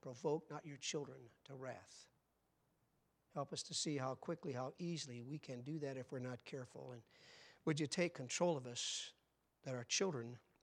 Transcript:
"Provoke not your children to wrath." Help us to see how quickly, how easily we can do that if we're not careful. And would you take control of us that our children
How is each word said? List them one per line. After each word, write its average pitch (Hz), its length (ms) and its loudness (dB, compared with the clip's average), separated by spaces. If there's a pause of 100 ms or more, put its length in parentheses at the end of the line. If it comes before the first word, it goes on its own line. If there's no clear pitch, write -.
"Provoke 147 500 2
not 151 160 -6
your 143 120 -8
children 135 400 -2 (260)
to 139 100 -10
wrath." - 540 -8 (1300)
Help 143 180 0
us 151 120 -2
to 160 100 -6
see 147 240 2
how 131 160 2
quickly, 151 380 -2
how 127 260 0
easily 147 440 -2
we 139 160 -4
can 123 240 -6
do 151 180 -2
that 135 160 0
if 127 140 -6
we're 139 80 -2
not 123 260 -2
careful. 135 480 -8
And 117 100 -10 (640)
would 156 120 6
you 156 80 6
take 175 280 4
control 151 420 4
of 127 100 -2
us - 460 -2 (520)
that 131 120 0
our 120 80 -2
children 123 520 2 (260)